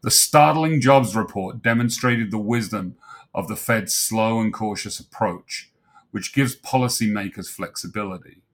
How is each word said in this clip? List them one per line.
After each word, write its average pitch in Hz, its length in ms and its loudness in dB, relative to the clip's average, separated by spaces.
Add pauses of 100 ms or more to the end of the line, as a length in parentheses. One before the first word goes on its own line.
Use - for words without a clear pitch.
The 123 80 -4
startling 151 720 4
jobs 123 340 6
report 98 460 -4
demonstrated 117 680 0
the 107 80 -4
wisdom 104 560 -4 (400)
of 90 120 -4
the - 80 -6
Fed's 110 380 -2
slow 110 460 0
and 110 120 0
cautious 107 480 -8
approach, - 680 -8 (400)
which - 240 -8
gives 135 220 0
policymakers 104 960 -2
flexibility. - 920 -10 (120)